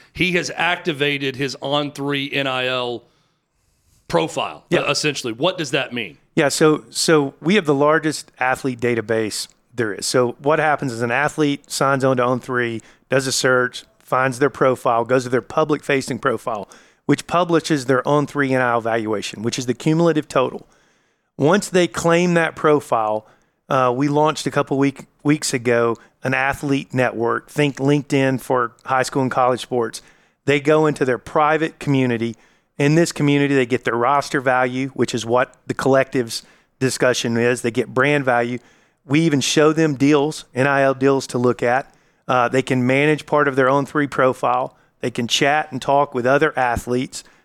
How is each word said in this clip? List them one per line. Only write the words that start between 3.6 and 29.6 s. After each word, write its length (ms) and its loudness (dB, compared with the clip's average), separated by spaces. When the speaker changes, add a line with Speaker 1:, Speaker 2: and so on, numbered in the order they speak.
Speaker 1:
profile, 640 -4
Speaker 2:
Yeah. 100 2
Speaker 1:
uh, 100 -4
essentially. 420 -4
What 240 -2
does 140 -8
that 220 -4
mean? 260 -10
Speaker 2:
Yeah, 140 2
so, 420 4
so 500 2
we 140 0
have 100 2
the 100 2
largest 680 0
athlete 400 -2
database 680 -2
there 220 -4
is. 100 -10
So 360 0
what 180 2
happens 340 0
is 80 -8
an 120 -2
athlete 580 -2
signs 320 0
on 140 2
to 80 0
On 160 0
Three, 420 -4
does 200 0
a 40 -2
search, 520 0
finds 400 -2
their 100 2
profile, 540 0
goes 180 0
to 60 -8
their 120 0
public-facing 800 -2
profile, 500 -4
which 220 0
publishes 580 0
their 220 0
On 180 2
Three 260 -2
N 80 2
I 120 2
L 80 0
valuation, 600 -4
which 180 -4
is 60 -6
the 80 -2
cumulative 520 0
total. 400 -2
Once 320 2
they 180 2
claim 480 0
that 220 0
profile, 720 0
uh, 260 2
we 140 0
launched 360 0
a 60 -2
couple 260 -2
week, 300 0
weeks 320 0
ago 420 0
an 100 -2
athlete 580 -2
network, 560 -2
think 280 -2
LinkedIn 640 0
for 320 -2
high 180 0
school 180 -2
and 80 -2
college 300 0